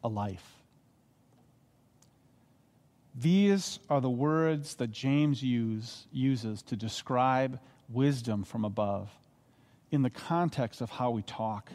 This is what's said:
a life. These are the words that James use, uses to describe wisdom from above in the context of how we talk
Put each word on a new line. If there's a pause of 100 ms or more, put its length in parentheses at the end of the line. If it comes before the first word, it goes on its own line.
a
life. (2750)
These (100)
are
the
words
that
James
use,
uses
to
describe (280)
wisdom
from
above (840)
in
the
context
of
how
we
talk